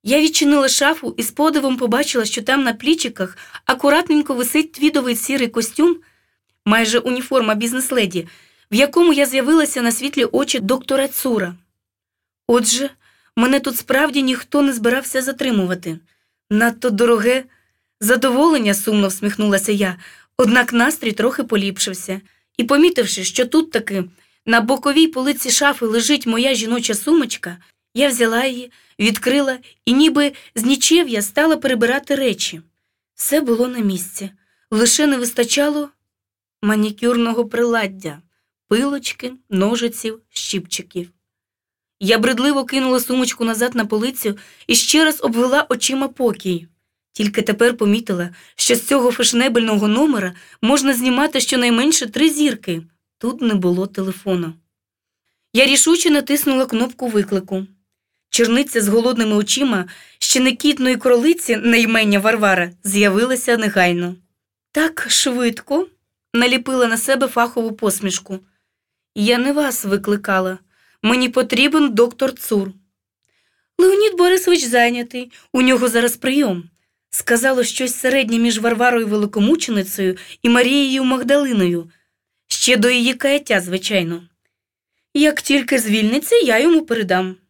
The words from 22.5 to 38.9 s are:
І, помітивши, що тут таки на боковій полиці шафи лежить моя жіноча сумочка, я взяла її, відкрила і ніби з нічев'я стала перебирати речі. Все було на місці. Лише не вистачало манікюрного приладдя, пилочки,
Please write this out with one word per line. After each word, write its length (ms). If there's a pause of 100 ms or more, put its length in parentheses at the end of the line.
І, 80
помітивши, 600
що 220
тут 240
таки 340 (420)
на 140
боковій 460
полиці 440
шафи 360
лежить 400
моя 280
жіноча 400
сумочка, 640 (380)
я 140
взяла 360
її, 280 (260)
відкрила 600 (260)
і 80
ніби 400 (220)
з 100
нічев'я 580
стала 340
перебирати 580
речі. 460 (540)
Все 260
було 280
на 100
місці. 520 (400)
Лише 360
не 100
вистачало 720 (760)
манікюрного 840
приладдя, 760 (460)
пилочки, 640 (180)